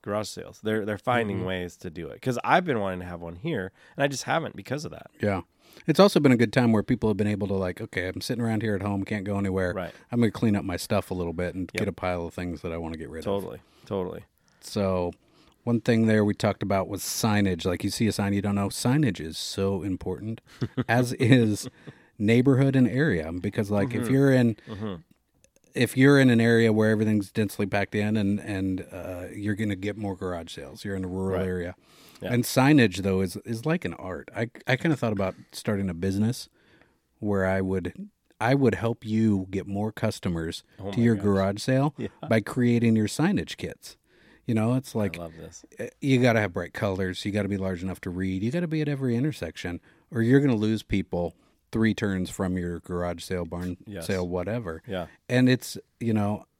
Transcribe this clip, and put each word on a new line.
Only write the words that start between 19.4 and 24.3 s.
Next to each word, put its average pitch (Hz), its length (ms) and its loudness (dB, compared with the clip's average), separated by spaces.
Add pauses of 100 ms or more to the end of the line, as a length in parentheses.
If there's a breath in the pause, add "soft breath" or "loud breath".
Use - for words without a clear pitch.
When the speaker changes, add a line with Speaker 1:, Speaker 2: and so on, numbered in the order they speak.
Speaker 2:
important, 98 580 -6 (180)
Speaker 1:
<laughs> - 300 -4
Speaker 2:
as 123 240 2
is 117 560 4 (480 loud breath)
neighborhood 127 580 4
and 127 120 6
area. 95 440 0
Because, 101 400 -4
like, 104 220 2
if 120 100 -2
Speaker 1:
Mm-hmm. 120 100 0
Speaker 2:
you're 135 200 6